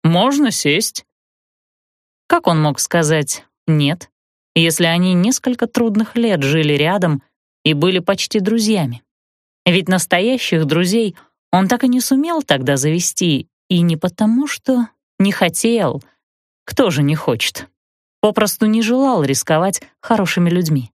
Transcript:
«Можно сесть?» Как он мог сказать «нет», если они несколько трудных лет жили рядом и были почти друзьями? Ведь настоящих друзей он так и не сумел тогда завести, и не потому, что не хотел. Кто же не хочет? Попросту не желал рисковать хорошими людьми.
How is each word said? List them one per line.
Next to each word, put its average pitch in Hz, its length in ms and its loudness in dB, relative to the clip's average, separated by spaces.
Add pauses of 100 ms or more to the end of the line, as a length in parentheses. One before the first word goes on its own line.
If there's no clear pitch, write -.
«Можно 233 460 2
сесть?» - 560 -2 (1200)
Как 339 200 0
он 165 140 2
мог 151 180 0
сказать 156 640 -2 (220)
«нет», 151 440 0 (440)
если 165 300 2
они 175 300 2
несколько 240 520 -2
трудных 226 500 -2
лет 214 260 0
жили 147 320 0
рядом 160 480 0 (420)
и 156 100 2
были 180 260 0
почти 196 400 -2
друзьями? 208 640 -2 (600)
Ведь 180 240 2
настоящих 185 760 0
друзей 180 500 0 (360)
он 185 160 2
так 247 160 0
и 254 40 2
не 247 120 2
сумел 302 420 0
тогда 139 340 0
завести, 156 720 -2 (200)
и 175 120 2
не 170 160 2
потому, 220 500 0
что 247 420 -2 (300)
не 196 140 0
хотел. 190 720 0 (600)
Кто 226 260 0
же 147 120 0
не 143 120 2
хочет? - 540 -4 (520)
Попросту 214 460 2
не 220 160 2
желал 247 400 2
рисковать 156 600 0 (180)
хорошими 180 500 0
людьми. 156 440 0